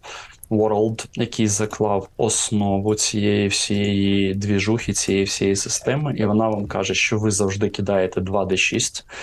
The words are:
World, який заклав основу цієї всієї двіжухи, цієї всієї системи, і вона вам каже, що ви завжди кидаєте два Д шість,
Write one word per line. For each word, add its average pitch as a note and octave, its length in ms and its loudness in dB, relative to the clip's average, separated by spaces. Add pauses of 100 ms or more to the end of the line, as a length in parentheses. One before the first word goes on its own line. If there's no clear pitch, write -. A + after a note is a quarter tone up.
(500)
World, G#2+ 560 2 (100)
який A2+ 320 0
заклав G#2 600 0 (100)
основу G#2 800 0
цієї G#2 520 0
всієї G2 840 2
двіжухи, G#2 600 0
цієї G2 300 0
всієї G2 320 0
системи, B2 640 -2
і G#2+ 80 0
вона G#2+ 240 2
вам G#2 160 -2
каже, F#2+ 280 -2
що - 260 0
ви G#2+ 120 2
завжди G2 380 0
кидаєте F#2+ 520 0
два F#2+ 240 0
Д F#2 120 0
шість, - 480 -2 (180)